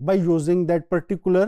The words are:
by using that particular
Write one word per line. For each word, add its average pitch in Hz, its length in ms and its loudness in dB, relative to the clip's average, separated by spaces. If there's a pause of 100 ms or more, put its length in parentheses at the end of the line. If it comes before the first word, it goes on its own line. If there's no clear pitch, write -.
by 185 120 0
using 170 520 0
that 165 160 0 (100)
particular 185 540 0